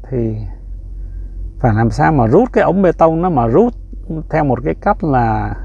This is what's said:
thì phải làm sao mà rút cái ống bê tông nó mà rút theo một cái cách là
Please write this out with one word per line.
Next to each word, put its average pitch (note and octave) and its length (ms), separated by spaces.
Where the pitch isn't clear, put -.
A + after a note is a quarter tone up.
thì A2+ 260
phải A#2 100
làm A2+ 160
sao D#3 220
mà B2 140
rút F3+ 260
cái G3+ 120
ống E3+ 180
bê E3+ 100
tông E3 300
nó F#3 80
mà B2 160
rút F#3+ 280
theo D#3 140
một B2 200
cái D#3 100
cách - 300
là A2 600